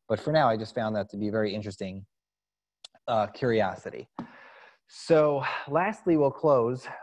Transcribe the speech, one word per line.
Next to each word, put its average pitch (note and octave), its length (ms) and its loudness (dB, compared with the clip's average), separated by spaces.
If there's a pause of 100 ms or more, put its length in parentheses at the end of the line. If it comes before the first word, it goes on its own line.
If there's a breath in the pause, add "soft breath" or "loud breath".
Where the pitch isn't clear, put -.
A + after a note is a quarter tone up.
But G#2+ 120 -2
for D3+ 120 -4
now, D3+ 160 4
I A2+ 80 2
just A2 180 -8
found A2 200 -4
that G2+ 160 -4
to G#2 60 -14
be G#2 120 -4
a G2+ 40 -4
very G#2+ 200 -2
interesting, G2 540 -10 (1000)
uh, A2 180 0
curiosity. G#2 840 -2 (760 loud breath)
So D3+ 560 2 (240 loud breath)
lastly, F3 500 0
we'll C#3 140 4
close B2+ 560 2 (160 loud breath)